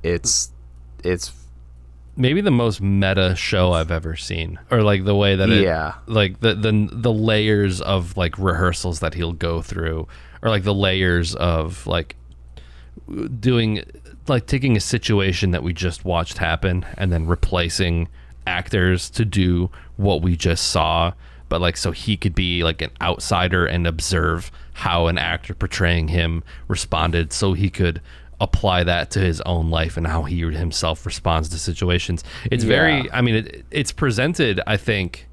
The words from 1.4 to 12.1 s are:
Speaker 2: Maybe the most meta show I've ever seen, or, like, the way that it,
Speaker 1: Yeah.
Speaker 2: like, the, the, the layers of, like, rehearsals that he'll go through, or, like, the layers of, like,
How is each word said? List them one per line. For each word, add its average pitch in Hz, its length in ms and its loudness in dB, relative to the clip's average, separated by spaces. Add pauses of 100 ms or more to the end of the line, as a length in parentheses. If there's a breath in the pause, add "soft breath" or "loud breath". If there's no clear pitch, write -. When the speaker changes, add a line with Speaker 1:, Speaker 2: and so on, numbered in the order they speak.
Speaker 2:
Maybe 139 200 4
the 202 100 2
most 117 300 2
meta 98 560 2
show 90 360 2
I've 82 200 0
ever 80 240 -4
seen, 82 420 -8 (140)
or, 117 100 4
like, 101 220 4
the 101 100 2
way 101 220 4
that 95 140 4
it, 92 120 6
Speaker 1:
Yeah. 80 320 0 (120)
Speaker 2:
like, 101 340 0
the, 113 140 2
the, 107 360 2
the 117 220 0
layers 107 680 2
of, 90 360 -2
like, 87 240 -2
rehearsals 87 580 0
that 82 160 -4
he'll 85 180 -2
go 82 300 -2
through, 80 460 -6 (340 loud breath)
or, 113 80 0
like, 101 140 0
the 101 100 2
layers 92 640 2
of, 85 500 -2
like, 85 300 -4 (1200 loud breath)